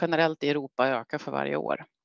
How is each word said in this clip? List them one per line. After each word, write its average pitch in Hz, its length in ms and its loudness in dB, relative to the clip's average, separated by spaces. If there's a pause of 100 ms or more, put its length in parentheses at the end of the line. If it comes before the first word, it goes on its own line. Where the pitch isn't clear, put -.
generellt 165 420 2
i 143 60 2
Europa 135 380 0
ökar 131 300 -2
för 143 140 -10
varje 143 240 -2
år. - 300 -4 (200)